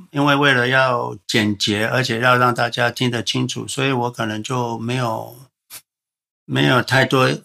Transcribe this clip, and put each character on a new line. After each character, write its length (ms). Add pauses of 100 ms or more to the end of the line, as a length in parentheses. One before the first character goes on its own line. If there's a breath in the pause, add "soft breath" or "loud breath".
(100)
因 140
为 100
为 180
了 160
要 480 (100)
简 300
洁， 300
而 160
且 180
要 160
让 180
大 160
家 200
听 200
得 120
清 240
楚， 220
所 160
以 80
我 180
可 160
能 160
就 360
没 160
有， 420 (1080 loud breath)
没 200
有 180
太 220
多， 260 (140)